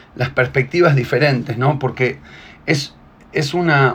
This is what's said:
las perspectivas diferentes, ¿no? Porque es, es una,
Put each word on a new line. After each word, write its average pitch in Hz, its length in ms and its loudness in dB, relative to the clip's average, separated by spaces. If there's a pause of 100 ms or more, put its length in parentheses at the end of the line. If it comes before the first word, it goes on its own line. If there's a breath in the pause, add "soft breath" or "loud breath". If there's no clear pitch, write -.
(160 loud breath)
las 123 140 -2
perspectivas 139 680 2
diferentes, 123 600 0
¿no? 135 200 0
Porque 120 420 -4 (440 loud breath)
es, - 300 -4 (380)
es 151 200 -2
una, 147 420 2